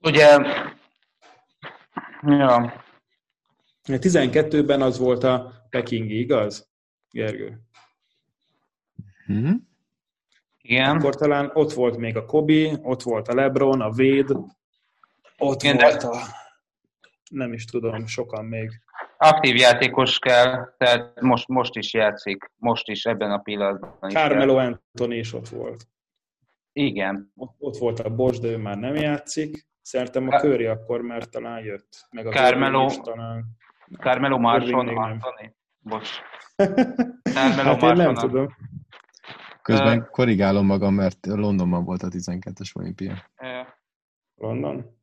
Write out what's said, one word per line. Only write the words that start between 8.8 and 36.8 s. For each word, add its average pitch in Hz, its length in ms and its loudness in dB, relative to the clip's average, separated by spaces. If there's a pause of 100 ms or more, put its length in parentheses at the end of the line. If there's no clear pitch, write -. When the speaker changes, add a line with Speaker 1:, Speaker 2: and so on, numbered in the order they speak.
Speaker 3:
Mhm. 113 260 -2 (1080)
Speaker 1:
Igen. 131 360 2
Speaker 2:
Akkor 143 180 2
talán 143 400 0
ott 156 180 2
volt 120 240 0
még 117 200 -6
a 110 80 -6
Kobe, 156 580 2
ott 127 200 -4
volt 110 260 -4
a 120 60 -2
LeBron, 135 460 2
a 110 80 -2
Wade, 135 460 2 (1040)
ott 135 240 -2
Speaker 1:
Igen, 143 140 4
de 139 140 6
Speaker 2:
volt - 120 -2
a... 120 200 -6 (1080)
Nem 127 220 -6
is 113 120 -12
tudom, 113 420 -6
sokan 110 380 -8
még. 113 360 -10 (360)
Speaker 1:
Aktív 151 400 6
játékos 123 640 4
kell, 123 580 4
tehát 120 440 0
most, 123 280 0
most 123 280 -2
is 107 160 -8
játszik, 104 640 -2
most 113 320 -2
is 107 160 -8
ebben 110 260 -4
a 101 80 -2
pillanatban 101 720 -6
is 101 40 -8
Speaker 2:
Carmelo 139 440 2
Speaker 1:
játszik. 123 220 -4 (120)
Speaker 2:
Anthony 120 260 -6
is 113 140 -10
ott 117 160 -12
volt. 117 400 -14 (840)
Speaker 1:
Igen. 101 640 -4
Speaker 2:
Ott, 127 240 -18
ott 139 180 -10
volt 117 220 -4
a 117 160 -6
Bosch, 123 260 0
de 117 80 -4
ő 117 80 -4
már 104 200 -8
nem 123 180 -6
játszik. 151 720 -6 (160)
Szerintem 131 440 -6
a 131 40 -4
Speaker 1:
Ka- 139 100 4
Speaker 2:
Curry 127 260 0
akkor 113 340 -6
már 117 280 -10
talán 117 360 -12
jött. - 460 -16
Meg 113 160 -12
a 113 40 -6
Speaker 1:
Carmelo, 135 520 2
Speaker 2:
Irving 135 160 -2
is - 60 -16
talán. 117 420 -10 (520)
Speaker 1:
Carmelo 131 380 0
Speaker 2:
Irving 123 40 0
Speaker 1:
Marson 120 440 2
Speaker 2:
még 117 100 -6
nem. 110 160 -2
Speaker 1:
Anthony. 110 440 -12 (240)
Bocs. 110 300 -10 (480)
Speaker 2:
<laughs> - 800 -2